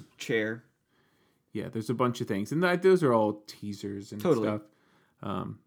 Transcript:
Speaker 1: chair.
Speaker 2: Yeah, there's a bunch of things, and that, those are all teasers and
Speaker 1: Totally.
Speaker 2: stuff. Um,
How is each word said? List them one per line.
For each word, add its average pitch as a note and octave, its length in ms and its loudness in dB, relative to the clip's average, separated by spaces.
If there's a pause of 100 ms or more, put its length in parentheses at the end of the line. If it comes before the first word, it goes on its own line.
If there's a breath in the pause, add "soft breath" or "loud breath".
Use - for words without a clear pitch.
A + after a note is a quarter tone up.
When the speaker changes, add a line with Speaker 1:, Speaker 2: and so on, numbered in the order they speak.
(180)
Speaker 1:
chair. A2 460 -2 (880)
Speaker 2:
Yeah, F#2+ 160 -8
there's A2 220 -6
a C3 40 -2
bunch B2 280 0
of A#2 80 -4
things, G#2+ 240 -2
and F3+ 100 0
that, F3+ 200 2
those F#3 200 6
are C3 80 6
all G#2+ 360 2
teasers G2+ 680 -10
and G#2 80 -10
Speaker 1:
Totally. A#2+ 260 2
Speaker 2:
stuff. G#2+ 140 -2 (600 soft breath)
Um, G2+ 460 -8